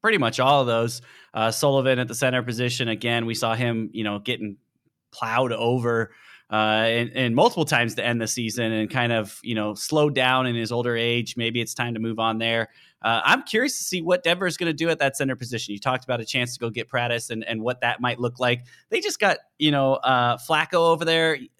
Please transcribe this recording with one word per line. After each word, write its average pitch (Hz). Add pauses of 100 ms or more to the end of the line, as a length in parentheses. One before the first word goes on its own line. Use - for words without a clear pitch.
pretty 208
much 117
all 139
of 127
those. 117 (320)
Uh, 113
Sullivan 135
at 127
the 117
center 127
position, 120
again, 117
we 113
saw 113
him, 117
you 110
know, 104
getting 104 (560)
plowed 120
over, 117 (340)
uh, -
and, 110
and 120
multiple 170
times 117
to 104
end 120
the 113
season 113
and 110
kind 120
of, 107
you 113
know, 107
slowed 147
down 127
in 120
his 113
older 120
age. 117
Maybe 117
it's 110
time 120
to 110
move 113
on 113
there. 113 (340)
Uh, 113
I'm 226
curious 254
to -
see 185
what 180
Denver 180
is 170
gonna 170
do 156
at 160
that 139
center 135
position. 120
You 101
talked 127
about 120
a 113
chance 123
to -
go 117
get 110
Prattis 120
and, 110
and 110
what 123
that 120
might 120
look 123
like. 123 (260)
They 359
just 403
got, 190 (200)
you 151
know, 135
uh, 123
Flacco 160
over 165
there. 160 (240)